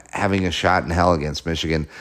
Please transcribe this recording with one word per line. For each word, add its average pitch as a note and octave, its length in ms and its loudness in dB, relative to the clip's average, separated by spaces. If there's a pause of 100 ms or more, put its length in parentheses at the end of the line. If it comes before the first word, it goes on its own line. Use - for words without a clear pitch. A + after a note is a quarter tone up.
(120)
having G2 340 0
a F2+ 60 0
shot F2+ 320 2
in - 60 -6
hell F2 240 4
against D2 320 -4
Michigan D#2+ 420 -2 (140)